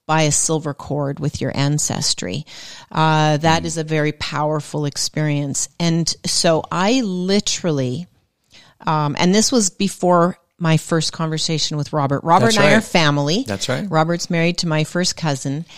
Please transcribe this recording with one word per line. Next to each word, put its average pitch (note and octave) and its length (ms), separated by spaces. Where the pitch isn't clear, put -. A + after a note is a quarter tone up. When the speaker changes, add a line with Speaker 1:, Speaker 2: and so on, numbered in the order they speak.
Speaker 1:
by D#3 160
a D3+ 80
silver D#3 420
cord C#3+ 460
with D3+ 220
your C3+ 140
ancestry. D3 920
Uh, D#3 460
that E3 260
Speaker 2:
Mm. - 20
Speaker 1:
is D#3+ 120
a D#3+ 80
very D3+ 280
powerful D3+ 720
experience. D3 840
And E3 340
so - 440
I G3+ 320
literally, F3+ 1080
um, D3+ 320
and F3+ 160
this G#3+ 160
was A3+ 200
before F3+ 680
my D#3+ 160
first D#3 380
conversation D#3 640
with C#3+ 160
Robert. C#3 320
Robert F#3 220
Speaker 3:
That's A3 100
Speaker 1:
and G3+ 80
I G3+ 80
Speaker 3:
right. G#3+ 40
Speaker 1:
are A3+ 40
family. D3+ 680
Speaker 3:
That's G2 220
right. F#3 200
Speaker 1:
Robert's D#3+ 400
married E3+ 300
to F3 80
my D#3 160
first F3+ 320
cousin. C#3+ 500